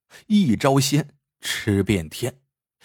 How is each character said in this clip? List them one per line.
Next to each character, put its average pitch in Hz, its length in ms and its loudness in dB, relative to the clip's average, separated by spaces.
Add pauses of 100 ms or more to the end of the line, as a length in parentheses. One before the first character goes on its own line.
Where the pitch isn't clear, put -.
(300)
，“一 190 260 4
招 139 240 2
鲜， 143 380 -4 (240)
吃 - 400 -2
遍 92 260 -2
天。” - 320 -12 (460)